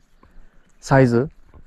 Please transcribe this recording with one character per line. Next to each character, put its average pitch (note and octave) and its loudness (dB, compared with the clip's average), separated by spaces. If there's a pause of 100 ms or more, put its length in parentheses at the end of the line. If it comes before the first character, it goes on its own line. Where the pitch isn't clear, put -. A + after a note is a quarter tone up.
(800)
サ C3+ 0
イ C3+ 4
ズ、 A#2+ -2 (380)